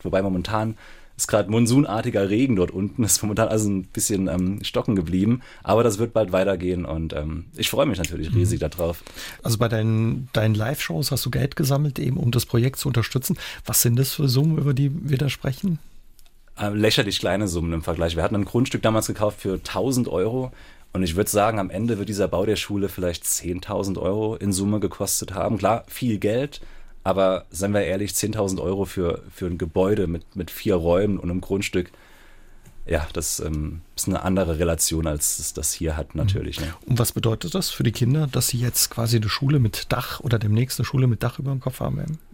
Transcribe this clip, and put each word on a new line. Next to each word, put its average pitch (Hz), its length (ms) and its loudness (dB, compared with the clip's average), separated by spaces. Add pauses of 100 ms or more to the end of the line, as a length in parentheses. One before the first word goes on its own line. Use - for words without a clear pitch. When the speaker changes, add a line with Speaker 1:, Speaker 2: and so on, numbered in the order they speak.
Speaker 1:
wobei 95 180 2
momentan 101 560 -2 (400)
ist - 100 -2
gerade 104 240 2
monsunartiger 113 800 4
Regen 117 260 4
dort 87 160 2
unten. 98 320 -2
Ist - 200 2
momentan 110 260 2
also 107 200 0
ein 95 140 0
bisschen, 95 460 0
ähm, 92 340 0
stocken 120 320 0
geblieben. 95 460 2 (220)
Aber 110 200 4
das 107 140 2
wird 110 160 -2
bald 107 180 2
weitergehen 90 540 2
und, 80 260 -4
ähm, 78 340 -6 (120)
ich - 120 -2
freue 131 160 2
mich 135 120 0
natürlich 80 340 -4
Speaker 2:
Mhm. 110 60 2
Speaker 1:
riesig 95 240 2
da 78 80 0
drauf. 82 340 -4 (400)
Speaker 2:
Also 110 140 0
bei 117 100 2
deinen, 113 640 0
deinen 110 240 2
Live-Shows 143 560 -2
hast 131 140 -2
du 127 40 -4
Geld 127 280 -2
gesammelt, 139 420 2
eben 131 160 0
um 120 160 0
das 120 140 2
Projekt 123 340 2
zu - 80 -4
unterstützen. 123 500 0 (280)
Was - 160 2
sind 120 160 4
das 131 160 2
für 139 160 2
Summen, 147 280 4
über 143 160 2
die 139 200 2
wir 139 240 0
da 143 100 0
sprechen? 151 520 -2 (800)
Speaker 1:
Äh, 104 120 -2
lächerlich 104 500 2
kleine 98 300 2
Summen 85 240 0
im 82 100 -2
Vergleich. 82 320 0
Wir 80 80 0
hatten 90 120 0
ein 101 100 0
Grundstück - 360 0
damals 110 260 2
gekauft 107 340 -2
für 95 200 -2
tausend 120 460 0
Euro. 120 460 -2 (380)
Und 92 120 0
ich 82 140 0
würd 104 100 2
sagen, 104 320 2
am 92 100 -2
Ende 110 280 0
wird 98 100 -4
dieser 98 220 0
Bau 90 160 0
der 107 100 2
Schule 101 320 -2
vielleicht 87 380 -4
zehntausend 92 720 -4
Euro 107 380 -2
in 101 180 0
Summe 101 260 0
gekostet 98 540 -4
haben. 95 240 0
Klar, 101 300 2
viel 113 320 -2
Geld, 117 420 -2 (420)
aber 92 480 2
seien 95 220 -2
wir 101 80 2
ehrlich, 98 340 -2
zehntausend 98 460 0
Euro 98 240 0
für, 87 440 -2
für - 180 -6
ein 87 100 -4
Gebäude 92 500 2
mit, 82 300 -6
mit 87 120 -6
vier - 260 0
Räumen 90 440 4
und 87 100 -4
einem 90 120 -2
Grundstück, 95 500 -2 (960)
ja, 78 260 0
das, - 260 -4
ähm, 78 420 -4 (140)
ist - 120 -4
eine 92 140 0
andere 92 380 2
Relation, 82 480 0
als 76 320 -2
es - 140 -6
das - 200 -4
hier 78 240 -2
hat, 78 160 -8
Speaker 2:
Mhm. 78 80 -2
Speaker 1:
natürlich, 73 380 0
ne? 80 80 -4 (180)
Speaker 2:
Und 120 140 2
was 113 140 0
bedeutet 113 420 -2
das - 160 -2
für - 100 -4
die 123 100 2
Kinder, 139 400 2
dass 123 180 0
sie 120 100 -2
jetzt - 320 0
quasi 113 260 2
eine 107 100 0
Schule 139 300 2
mit - 340 0
Dach - 280 -2
oder 120 180 0
demnächst 107 420 0
eine 120 60 0
Schule 131 220 2
mit 117 160 2
Dach 120 160 -4
über 135 100 -4
dem 135 100 -2
Kopf 127 200 -6
haben - 180 -2
werden? - 220 -6 (140)